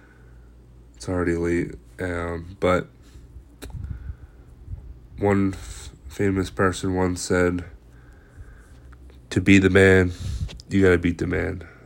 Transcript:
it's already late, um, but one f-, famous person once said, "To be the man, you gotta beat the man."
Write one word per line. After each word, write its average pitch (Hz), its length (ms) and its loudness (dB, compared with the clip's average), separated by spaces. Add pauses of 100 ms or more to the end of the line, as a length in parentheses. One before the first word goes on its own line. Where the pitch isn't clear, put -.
(960)
it's - 140 -10
already 87 260 0
late, 85 380 -2 (260)
um, 85 600 -8
but 90 280 2 (2250)
one 98 380 2
f-, - 340 -14 (180)
famous 95 440 -2
person 95 420 0
once 90 260 0
said, 90 460 0 (1700)
"To 95 100 2
be 98 160 6
the 92 140 6
man, 95 400 6 (580)
you 98 140 2
gotta 90 160 6
beat 85 180 0
the - 80 -4
man." 87 380 -4 (220)